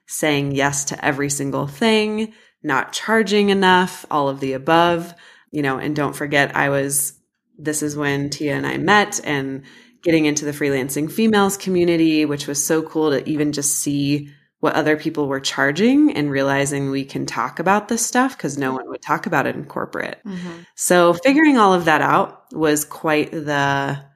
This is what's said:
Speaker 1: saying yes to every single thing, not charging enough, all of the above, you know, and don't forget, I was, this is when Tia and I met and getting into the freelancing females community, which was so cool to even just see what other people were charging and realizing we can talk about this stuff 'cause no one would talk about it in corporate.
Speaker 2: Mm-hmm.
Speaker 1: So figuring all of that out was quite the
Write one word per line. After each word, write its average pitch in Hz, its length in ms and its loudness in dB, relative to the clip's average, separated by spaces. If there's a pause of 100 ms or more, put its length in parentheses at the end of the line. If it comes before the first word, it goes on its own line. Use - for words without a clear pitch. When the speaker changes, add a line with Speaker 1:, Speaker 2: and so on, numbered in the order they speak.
Speaker 1:
saying 143 460 -2
yes 139 340 0
to - 180 -10
every 143 260 -2
single 139 360 -4
thing, 214 680 0 (300)
not 135 300 -2
charging 208 580 2
enough, 185 600 2
all 143 180 0
of 139 120 -6
the 135 140 -4
above, 170 600 2 (360)
you 151 120 -4
know, 135 160 0
and 151 180 -4
don't 143 200 -2
forget, 143 400 0
I 143 140 2
was, 139 440 -2 (440)
this 151 240 -6
is 147 140 -4
when 143 340 -2
Tia 147 260 -4
and 139 100 -4
I 131 120 -4
met 202 460 2
and 135 380 -6 (400)
getting 160 220 2
into 147 220 0
the 147 60 -4
freelancing 143 600 -2
females 208 460 2
community, 165 640 2
which 143 220 -4
was 143 180 -4
so 160 180 0
cool 156 280 0
to - 180 -2
even 147 240 0
just 147 260 -4
see 143 520 -2 (300)
what - 140 0
other 151 220 2
people 151 300 -4
were 135 140 -4
charging 208 720 2
and 147 160 0
realizing 139 600 0
we 135 140 -2
can 135 220 -6
talk 117 320 -6
about 202 300 0
this 226 160 -2
stuff 254 320 0
'cause 139 220 -6
no 135 160 -2
one 131 160 -8
would 131 100 -12
talk 156 260 -4
about 143 200 0
it 123 100 -4
in 143 80 -10
corporate. - 600 -8
Speaker 2:
Mm-hmm. 180 240 -10 (240)
Speaker 1:
So 175 400 4
figuring 277 440 6
all 202 140 6
of 175 140 2
that 151 160 4
out 147 500 0
was 151 320 0
quite 151 460 -2
the 143 680 -2 (180)